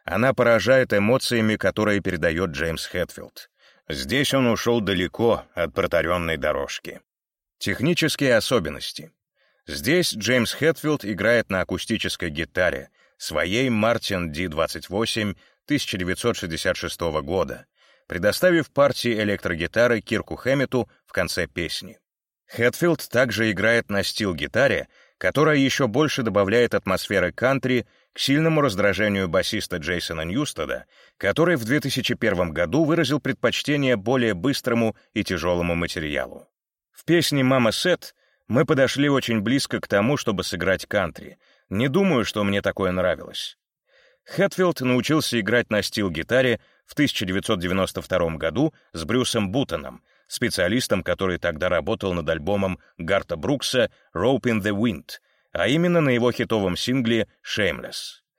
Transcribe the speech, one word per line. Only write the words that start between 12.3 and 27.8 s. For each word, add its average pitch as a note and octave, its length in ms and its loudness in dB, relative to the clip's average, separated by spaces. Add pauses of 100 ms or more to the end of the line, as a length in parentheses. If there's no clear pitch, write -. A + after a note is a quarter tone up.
гитаре, D#2 600 -2 (280)
своей F#2+ 500 -2
Martin G#2+ 600 0
D E2 200 -4
двадцать D#2 400 -4
восемь G#2 460 -2 (320)
тысяча C#3+ 300 -2
девятьсот F#2 400 -2
шестьдесят E2+ 400 -4
шестого D#2+ 440 -4
года — C#2 460 -4 (420)
предоставив C#3 640 2
партии C3 500 2
электрогитары G2+ 800 0
Кирку - 340 -4
Хэммету B2+ 560 -2 (160)
в - 60 -20
конце F2 340 -2
песни. - 520 -8 (500)
Хэтфилд C3 600 0
также A2+ 440 0
играет A2+ 380 2
на G2+ 120 0
стил-гитаре, F#2 840 0 (300)
которая D3 400 2
еще C3+ 280 2
больше C3+ 360 0
добавляет G#2 520 2
атмосферы F#2 560 0
кантри B2+ 560 0 (260)